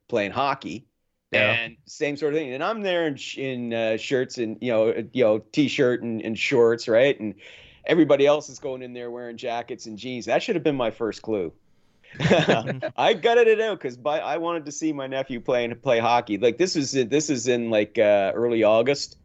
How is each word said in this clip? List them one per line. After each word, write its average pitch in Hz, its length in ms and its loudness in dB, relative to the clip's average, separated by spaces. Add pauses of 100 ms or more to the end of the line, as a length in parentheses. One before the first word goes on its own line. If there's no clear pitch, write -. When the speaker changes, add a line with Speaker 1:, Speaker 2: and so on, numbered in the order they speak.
Speaker 1:
playing 101 240 -2
hockey. 127 540 -4 (460)
Speaker 2:
Yeah. 123 200 2
Speaker 1:
And 117 340 -4
same 147 320 -6
sort 147 160 -2
of 160 60 0
thing. 135 140 -8
And 135 100 -6
I'm 214 180 -4
there 180 240 -2
in 147 100 -4
sh-, - 220 -12
in, 123 360 -6
uh, 113 240 0
shirts 127 420 -2
and, 110 220 -4
you 123 100 -2
know, 110 180 2
uh, 113 140 -2 (100)
you 127 100 2
know, 107 140 4 (140)
T-shirt 127 500 2
and, 113 220 -6
and 113 160 -6
shorts, 117 480 2
right? 123 320 4
And 107 160 -6 (500)
everybody 143 400 4
else 147 240 2
is 131 80 -18
going 131 240 -8
in 123 120 -14
there 120 180 -10
wearing 120 260 -12
jackets 117 480 -8
and 110 100 -12
jeans. 117 300 -10
That 127 160 2
should 226 140 -2
have 156 80 -2
been 147 120 2
my 120 140 0
first 110 320 -6
clue. 98 320 -4 (320)
<laughs> - 340 -20
I 143 920 2
gutted 233 340 4
it 220 140 4
out 214 180 -2
'cause 127 160 -8
by, 147 240 -2
I 139 180 -4
wanted 165 280 -4
to 147 60 -12
see 156 200 -4
my 143 140 -6
nephew 135 340 -6
play 123 260 0
and 117 140 -6
play 123 200 2
hockey. 117 400 0
Like, 117 180 2
this 185 180 0
is 131 200 -2
in, 123 140 0
this 127 200 0
is 120 180 -2
in, 120 220 0
like, 107 300 0
uh, 101 360 4
early 117 280 2
August, 117 600 2